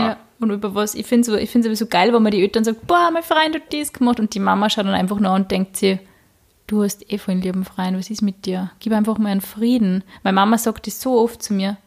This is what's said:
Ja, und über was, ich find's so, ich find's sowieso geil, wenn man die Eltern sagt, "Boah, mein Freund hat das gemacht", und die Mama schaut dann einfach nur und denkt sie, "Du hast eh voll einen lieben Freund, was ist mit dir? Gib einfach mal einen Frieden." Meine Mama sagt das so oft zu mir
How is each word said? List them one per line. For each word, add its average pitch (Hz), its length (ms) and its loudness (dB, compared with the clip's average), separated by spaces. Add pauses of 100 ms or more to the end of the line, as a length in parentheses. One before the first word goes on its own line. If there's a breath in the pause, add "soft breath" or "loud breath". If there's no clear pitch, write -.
Ja, 226 160 -2 (240)
und 226 100 0
über 202 240 -4
was, 208 200 -2
ich 214 100 -6
find's 240 240 4
so, 214 80 0
ich - 120 -4
find's 233 160 2
sowieso 220 200 -2
geil, 196 280 2
wenn 233 100 4
man 214 100 2
die 196 80 2
Eltern 214 240 2
sagt, 226 220 -4
"Boah, 349 240 4
mein 330 120 -2
Freund 311 320 0
hat 311 180 -10
das 294 200 -6
gemacht", 240 260 0
und 214 140 -2
die 196 60 -4
Mama 196 300 2
schaut 202 160 -2
dann 196 80 0
einfach 190 260 0
nur 190 140 2
und 190 180 0
denkt 190 260 -2
sie, 190 220 2 (680 soft breath)
"Du 208 160 0
hast - 280 -6
eh 208 60 -2
voll 190 160 -4
einen 185 80 0
lieben 185 240 -4
Freund, 185 320 -4
was 185 120 -6
ist 214 120 -8
mit 202 240 -2
dir? 185 340 -4
Gib 220 140 -4
einfach 214 240 2
mal 214 120 0
einen 196 120 0
Frieden." 214 640 0 (200 loud breath)
Meine 190 120 2
Mama 208 220 4
sagt 220 300 -4
das - 140 -10
so 254 180 2
oft 233 240 0
zu 214 100 -4
mir 196 340 -2